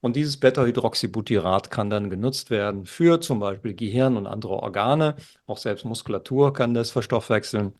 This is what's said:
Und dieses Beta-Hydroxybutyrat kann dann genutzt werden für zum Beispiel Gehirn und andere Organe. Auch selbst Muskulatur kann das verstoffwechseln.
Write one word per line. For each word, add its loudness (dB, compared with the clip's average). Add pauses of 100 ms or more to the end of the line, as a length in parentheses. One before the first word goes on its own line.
Und 0
dieses -2
Beta-Hydroxybutyrat 2
kann -2
dann -2
genutzt -4
werden -2
für 4
zum -2
Beispiel -4
Gehirn 0
und -4
andere -6
Organe. 0 (300)
Auch -8
selbst -6
Muskulatur 0
kann 0
das 0
verstoffwechseln. 0